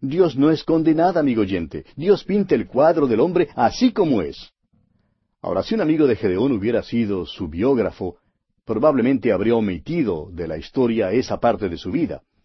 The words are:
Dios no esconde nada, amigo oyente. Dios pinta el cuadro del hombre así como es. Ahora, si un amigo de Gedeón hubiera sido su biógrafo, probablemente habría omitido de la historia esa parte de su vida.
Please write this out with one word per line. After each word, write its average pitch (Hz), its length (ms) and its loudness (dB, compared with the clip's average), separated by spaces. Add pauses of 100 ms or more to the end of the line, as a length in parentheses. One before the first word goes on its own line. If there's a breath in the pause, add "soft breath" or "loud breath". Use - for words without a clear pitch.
Dios 147 340 0
no 139 140 4
esconde 160 460 2
nada, 175 240 2
amigo 123 240 2
oyente. 87 420 -6 (100)
Dios 175 280 2
pinta 190 320 0
el 110 100 0
cuadro 156 400 2
del 139 140 2
hombre 175 360 2
así 123 360 2
como 147 320 0
es. - 300 -12 (840)
Ahora, 90 220 -2
si - 140 -4
un 220 60 0
amigo 156 260 2
de 117 80 2
Gedeón 101 360 0
hubiera 110 300 0
sido 101 460 -2
su - 200 -10
biógrafo, 95 720 -2 (480)
probablemente 127 640 2
habría 104 240 2
omitido 98 760 -4
de 82 160 -8
la 80 80 -8
historia 110 560 -2
esa 107 280 -2
parte 101 300 0
de 85 80 -10
su 92 140 -10
vida. 110 300 -4 (240)